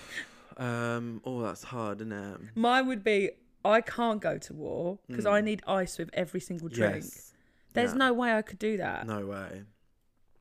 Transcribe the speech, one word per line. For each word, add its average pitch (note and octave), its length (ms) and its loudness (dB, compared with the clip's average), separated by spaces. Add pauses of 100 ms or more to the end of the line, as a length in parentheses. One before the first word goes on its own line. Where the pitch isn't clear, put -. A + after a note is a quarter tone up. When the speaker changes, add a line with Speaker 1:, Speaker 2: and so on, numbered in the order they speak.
(560)
Speaker 1:
um, A#2 680 -2
oh, B2+ 180 -4
that's G2 220 -4
hard, G#2+ 360 -4
isn't A2 120 -6
it? G2+ 280 -8 (140)
Speaker 2:
Mine B3 320 4
would B3 160 -2
be, G3+ 280 4 (340)
I G#3+ 160 8
can't A3+ 400 0
go D#3 180 0
to - 160 -12
war E3 440 -4 (140)
'cause A#3 140 -2
I G#3 140 6
Speaker 1:
Mm. G#3+ 40 2
Speaker 2:
need G#3+ 220 0
ice F#3 320 0
with E3+ 140 -6
every F#3 280 -2
single E3 280 -6
drink. A2 360 2
Speaker 1:
Yes. - 280 -16 (400)
Speaker 2:
There's A#3 200 2
Speaker 1:
Yeah. B3+ 60 0
Speaker 2:
no C4 140 6
way A#3+ 200 2
I A3 100 4
could G3 160 -14
do G#3+ 180 0
that. A2+ 300 -2
Speaker 1:
No G#2 200 -2
way. G2 380 -8 (760)